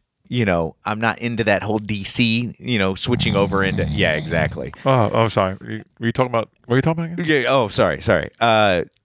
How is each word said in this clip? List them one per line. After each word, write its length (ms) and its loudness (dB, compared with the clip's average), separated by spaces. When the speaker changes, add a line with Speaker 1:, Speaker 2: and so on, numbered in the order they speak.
Speaker 1:
you 160 -2
know, 400 0
I'm 160 -6
not 180 0
into 260 -4
that 200 2
whole 160 -2
D 240 -6
C, 560 0
you 180 -4
know, 160 0
switching 400 0
over 300 2
into, 260 -2
yeah, 220 2
exactly. 600 -4
Speaker 2:
Oh, 280 2
oh, 160 2
sorry. 320 0
Were 120 -14
you, 120 -10
were 80 -6
you 60 0
talking 180 0
about, 180 -2
what 80 0
are 40 4
you 40 2
talking 220 -2
about 140 -8
again? 240 0
Speaker 1:
Yeah. 80 0
Oh, 180 4
sorry, 320 0
sorry. 300 0
Uh, 420 4